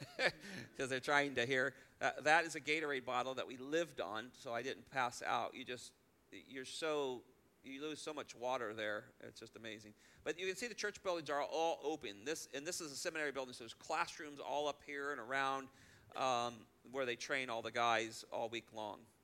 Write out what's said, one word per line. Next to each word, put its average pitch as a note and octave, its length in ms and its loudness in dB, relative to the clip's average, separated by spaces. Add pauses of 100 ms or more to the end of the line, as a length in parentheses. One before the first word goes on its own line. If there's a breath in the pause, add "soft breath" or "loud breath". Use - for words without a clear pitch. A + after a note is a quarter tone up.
(180)
<laughs> F3+ 600 -2
'Cause C3+ 100 0
they're B2+ 120 0
trying C#3+ 360 4
to A#2+ 100 4
hear. C3 280 2 (260 loud breath)
Uh, C3+ 100 4 (120)
that D#3+ 220 8
is D#3 100 -4
a D#3 60 -4
Gatorade C#3+ 440 0
bottle B2 300 2
that A2+ 120 -2
we B2 100 -10
lived C#3+ 440 0
on, A2 380 -2
so A#2+ 140 -6
I A#2 100 0
didn't - 280 -6
pass B2+ 320 2
out. A2+ 320 2
You B2 100 -8
just, B2 280 -8 (560)
you're C3 160 -10
so, C#3+ 580 0 (420)
you C3+ 180 -10
lose D3+ 180 -4
so D#3 120 -4
much C3+ 240 -8
water A#2+ 380 0
there. G#2+ 300 -2 (220)
It's - 140 -14
just A#2 160 -14
amazing. G#2+ 380 -10 (300 loud breath)
But D3+ 160 0
you F#3 60 -2
can F#3 100 0
see A#3+ 120 -4
the G#3+ 60 -8
church G#3 280 -4
buildings E3+ 280 -2
are C#3+ 120 4
all D#3+ 420 2
open. A#2 400 -2
This, D#3 300 -4
and C#3 120 -4
this F3 140 -4
is D#3+ 120 -6
a C3+ 40 -8
seminary D#3 360 -2
building, B2+ 220 -4
so B2 100 -10
there's A2 100 -12
classrooms D#3 680 -2
all D3 280 0
up C#3 180 -2
here C#3+ 260 -4
and C3+ 80 -4
around, C3+ 480 0 (480 loud breath)
um, A#2+ 380 4 (360)
where C3+ 160 0
they A#2+ 100 2
train C3 340 0
all A2+ 120 0
the A2+ 80 -2
guys A2+ 640 4
all A#2 160 0
week A2+ 260 -4
long. G#2+ 240 -4 (260)